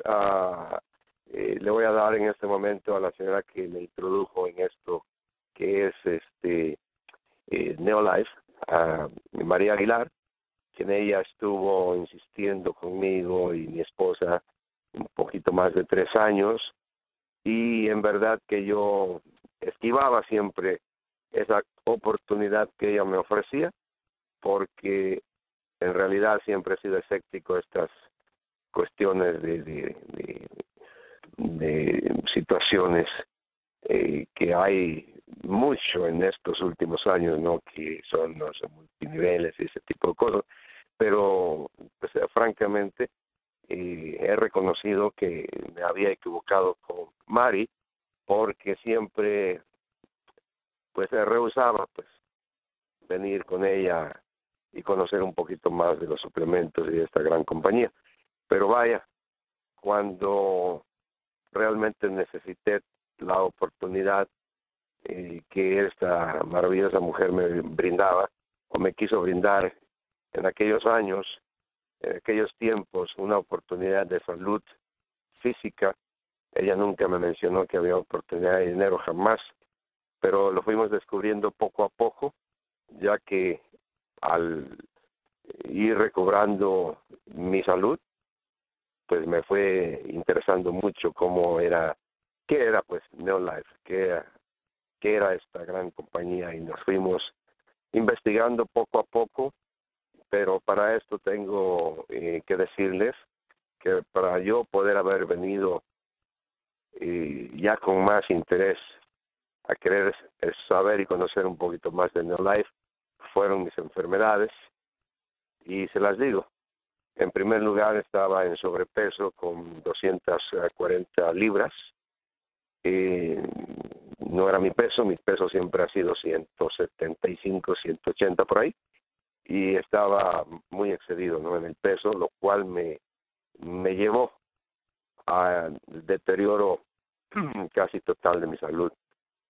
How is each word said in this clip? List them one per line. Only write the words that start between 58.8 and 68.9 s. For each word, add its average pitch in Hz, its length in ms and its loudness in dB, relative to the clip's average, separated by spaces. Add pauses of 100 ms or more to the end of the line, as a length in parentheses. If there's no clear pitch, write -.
cuando 98 1120 0 (640)
realmente 107 580 0
necesité 95 720 -4 (360)
la 92 240 0
oportunidad, 95 880 -2 (760)
eh, 87 460 -12
que 95 360 2
esta 85 580 -2
maravillosa 92 560 2
mujer 90 320 0
me 87 300 0
brindaba, 90 680 2 (400)
o - 100 -4
me 92 140 0